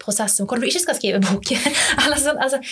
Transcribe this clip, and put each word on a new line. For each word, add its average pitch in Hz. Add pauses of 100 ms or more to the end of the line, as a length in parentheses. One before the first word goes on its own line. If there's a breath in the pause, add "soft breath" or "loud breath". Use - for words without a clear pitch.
prosess 208
om 196
hvordan 233
du 214
ikke 349
skal 294
skrive 196
boken. 196 (180)
<laughs> -
Eller 294
sånn, 294
altså, 269 (140 loud breath)